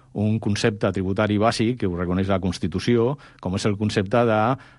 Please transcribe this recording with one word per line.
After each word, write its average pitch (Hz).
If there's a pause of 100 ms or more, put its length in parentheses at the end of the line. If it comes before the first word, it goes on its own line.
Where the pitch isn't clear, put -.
(140)
un 107
concepte 104
tributari 101
bàsic 117
que 107
ho 85
reconeix 92
la 98
Constitució, 104 (240)
com 92
és -
el 104
concepte 107
de 113 (420)